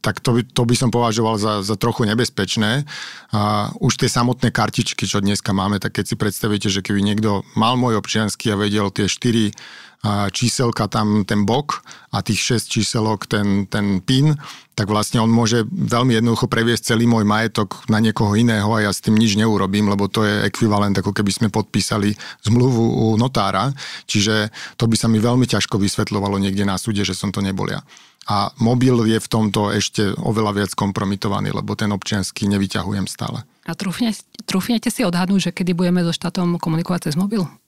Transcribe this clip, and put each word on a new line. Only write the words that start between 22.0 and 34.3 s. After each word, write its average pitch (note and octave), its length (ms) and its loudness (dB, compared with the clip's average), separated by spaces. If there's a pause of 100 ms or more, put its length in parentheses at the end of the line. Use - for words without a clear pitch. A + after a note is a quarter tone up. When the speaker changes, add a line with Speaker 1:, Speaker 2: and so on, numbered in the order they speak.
Speaker 1:
zmluvu A#2+ 400 4
u A#2 220 2 (100)
notára. A2 560 0 (320)
Čiže G#2+ 480 0 (240)
to A#2+ 100 0
by A2+ 140 2
sa A#2 80 0
mi A2 100 4
veľmi A#2+ 300 2
ťažko G#2 320 0
vysvetľovalo G2+ 560 -2
niekde G2 320 0
na F#2+ 80 -2
súde, G2+ 260 -2
že F#2+ 140 -2
som G2+ 160 -4
to G2+ 80 -4
nebol G2 260 -2
ja. G2 140 -4 (480)
A G2+ 320 -2
mobil A#2+ 480 4
je A2+ 80 4
v - 160 -4
tomto G#2+ 400 0
ešte G#2 400 -2
oveľa G#2+ 400 -2
viac G2+ 240 -2
kompromitovaný, G2+ 800 -2
lebo G2+ 160 -6
ten G#2 160 -2
občiansky G2+ 560 -4
nevyťahujem G2 640 -2
stále. - 400 -8 (160)
Speaker 2:
A E3 80 -8
trúfne-, G3+ 400 -4 (320)